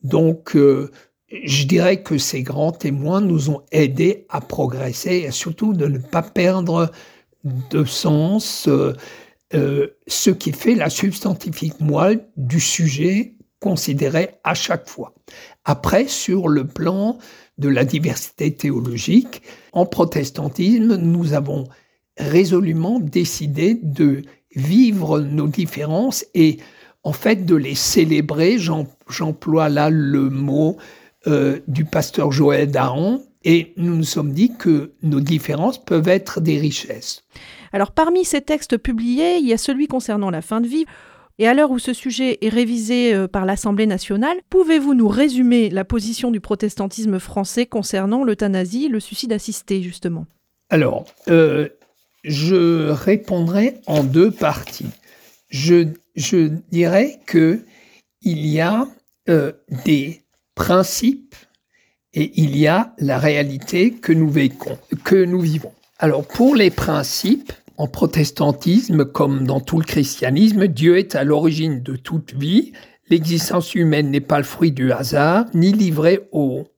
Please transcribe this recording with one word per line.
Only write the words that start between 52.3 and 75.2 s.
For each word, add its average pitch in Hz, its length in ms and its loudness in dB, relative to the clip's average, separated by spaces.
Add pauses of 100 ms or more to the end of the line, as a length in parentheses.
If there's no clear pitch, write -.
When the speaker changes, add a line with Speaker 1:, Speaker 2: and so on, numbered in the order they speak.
Speaker 1:
répondrai 196 960 0
en 151 160 0
deux 165 300 4
parties. - 580 -6 (580)
Je, 165 380 2 (300)
je 160 340 0 (220)
dirais 180 540 2
que 165 380 2 (580)
il 160 220 -2
y 151 160 0
a, 214 280 0 (400)
euh, 151 240 2 (320)
des 151 380 0 (340)
principes - 800 0 (800)
et 151 200 -2
il 143 240 2
y 151 80 4
a 185 320 0
la 139 180 0
réalité 147 760 0
que - 200 -2
nous 160 160 4
vécons, 139 480 0 (280)
que 190 200 4
nous 180 160 0
vivons. 156 320 -2 (280)
Alors, 147 260 2
pour 262 300 4
les 196 140 6
principes, 170 840 -2 (240)
en 151 100 -4
protestantisme, 151 1200 0
comme 139 420 0
dans 135 140 0
tout 160 180 -2
le 160 60 0
christianisme, 170 840 2
Dieu 165 320 4
est 190 160 -4
à 139 80 0
l'origine 151 580 0
de 131 140 -8
toute - 400 -8
vie. 170 380 0 (360)
L'existence 165 680 0
humaine 151 340 2
n'est 139 100 0
pas 147 180 0
le 139 60 -2
fruit 165 280 0
du 131 180 0
hasard, 147 640 0